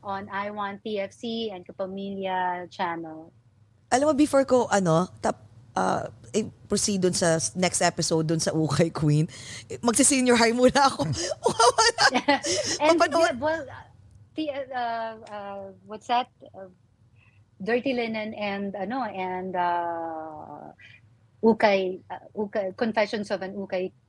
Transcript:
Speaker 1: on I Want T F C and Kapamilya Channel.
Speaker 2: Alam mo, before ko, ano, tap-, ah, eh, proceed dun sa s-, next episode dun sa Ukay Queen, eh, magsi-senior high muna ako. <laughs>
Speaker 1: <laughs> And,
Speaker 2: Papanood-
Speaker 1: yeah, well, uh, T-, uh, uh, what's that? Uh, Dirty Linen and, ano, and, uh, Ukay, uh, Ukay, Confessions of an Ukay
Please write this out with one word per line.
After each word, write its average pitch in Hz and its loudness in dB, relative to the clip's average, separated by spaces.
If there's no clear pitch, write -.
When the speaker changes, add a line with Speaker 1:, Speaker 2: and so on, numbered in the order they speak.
Speaker 1:
on 196 -8
I 202 -6
Want 202 -8
T 214 -6
F 196 -6
C 226 -8
and 180 -14
Kapamilya 190 -6
Channel. 165 -8
Speaker 2:
Alam 277 2
mo, 294 0
before 285 4
ko, 254 2
ano, 180 4
tap-, - -4
ah, 185 -2
eh, 214 0
proceed 202 0
dun 175 2
sa 165 2
s-, - -4
next 180 0
episode 165 2
dun 160 0
sa - 0
Ukay 156 2
Queen, 151 2
eh, 127 -8
magsi-senior 254 4
high 226 4
muna 254 6
ako. - -4
<laughs> 453 2
Speaker 1:
<laughs> 311 0
And, 330 6
Speaker 2:
Papanood- 330 4
Speaker 1:
yeah, - -
well, 311 -2
uh, - -16
T-, 311 -6
uh, 240 -6
uh, 202 -10
what's 214 -14
that? 247 2
Uh, 190 -20
Dirty 240 0
Linen 220 -4
and, 202 -6
ano, 220 -6
and, 185 -6
uh, 165 -4
Ukay, 202 4
uh, - -14
Ukay, 202 -4
Confessions 220 -2
of 185 -4
an 190 -10
Ukay 190 -6